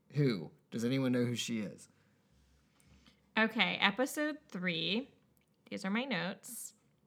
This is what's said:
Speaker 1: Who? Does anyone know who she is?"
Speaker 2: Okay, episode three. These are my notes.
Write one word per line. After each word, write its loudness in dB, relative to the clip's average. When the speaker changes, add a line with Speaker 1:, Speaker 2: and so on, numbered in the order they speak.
Speaker 1:
Who? 2
Does -2
anyone 2
know 4
who -2
she -4
is?" -10
Speaker 2:
Okay, 4
episode 2
three. -2
These -8
are -2
my 0
notes. -6